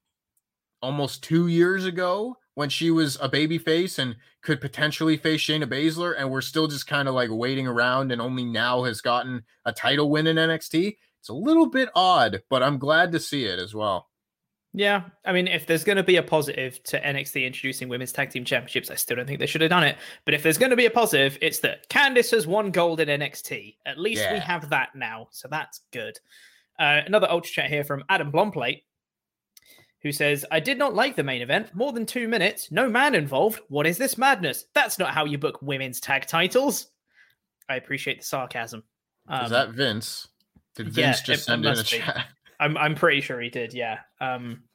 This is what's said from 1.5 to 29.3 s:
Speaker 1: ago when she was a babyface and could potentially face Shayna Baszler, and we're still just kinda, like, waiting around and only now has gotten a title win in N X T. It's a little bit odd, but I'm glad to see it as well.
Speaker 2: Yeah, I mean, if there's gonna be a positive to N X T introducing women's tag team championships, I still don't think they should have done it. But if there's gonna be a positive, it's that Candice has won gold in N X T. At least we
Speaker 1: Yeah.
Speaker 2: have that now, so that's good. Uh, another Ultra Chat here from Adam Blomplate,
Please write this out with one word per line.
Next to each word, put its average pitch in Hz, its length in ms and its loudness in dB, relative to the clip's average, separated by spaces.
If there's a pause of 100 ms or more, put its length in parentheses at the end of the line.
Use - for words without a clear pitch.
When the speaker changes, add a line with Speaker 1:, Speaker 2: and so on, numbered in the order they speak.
Speaker 1:
ago 185 500 -4 (200)
when 143 120 -2
she 165 240 0
was 156 300 2
a 135 80 -2
babyface 160 680 0
and 127 200 -4 (240)
could 151 180 -2
potentially 151 560 0
face 156 240 0
Shayna 156 240 0
Baszler, 156 540 -2
and 135 120 -2
we're 131 120 -4
still 156 260 0
just 143 200 -6
kinda, 139 260 0
like, 123 180 0
waiting 131 340 -2
around 127 460 2
and 120 100 -2
only 127 220 -2
now 120 400 0
has 113 160 -2
gotten 123 460 -2 (180)
a 117 80 -2
title 143 380 2
win 151 180 2
in 160 100 4
N 160 140 2
X 160 160 -4
T. 190 300 0 (240)
It's - 80 -18
a 113 40 -10
little 294 340 4
bit 262 280 2
odd, 165 540 4
but 127 140 4
I'm 139 160 2
glad 160 340 4
to 165 80 2
see 139 240 -2
it 90 140 -2
as 95 140 -8
well. 104 340 -2 (640)
Speaker 2:
Yeah, 202 340 0 (200)
I 190 80 -2
mean, 180 140 2
if 170 180 -2
there's 160 180 2
gonna 196 200 2
be 185 140 6
a 160 40 4
positive 135 640 -2
to - 200 -4
N 143 120 -2
X 143 160 -6
T 135 120 -2
introducing 131 460 -6
women's 123 220 -6
tag 135 180 -4
team 123 160 -6
championships, 123 460 -2
I - 40 -10
still - 220 -2
don't 123 80 -6
think 139 140 -6
they - 80 -2
should 160 140 0
have 160 100 4
done 180 120 6
it. 139 140 2 (280)
But 147 100 2
if 147 80 -2
there's 156 160 4
gonna 254 160 4
be 247 100 4
a 220 60 4
positive, 143 500 2
it's 160 200 0
that - 280 -4
Candice 262 400 4
has 214 160 2
won 202 240 0
gold 170 300 2
in 151 100 2
N 143 140 0
X - 180 -8
T. 107 460 -12
At 139 100 -8
least 208 320 -2
we - 80 0
Speaker 1:
Yeah. 180 40 -4
Speaker 2:
have 160 280 -6
that 135 240 0
now, 113 380 -10
so - 160 -18
that's 151 340 -10 (100)
good. 110 280 -10 (580)
Uh, 147 260 4
another 190 280 4
Ultra 170 200 -2
Chat 139 200 -2
here 147 120 0
from 139 260 -6
Adam 160 220 0
Blomplate, 156 520 0 (1200)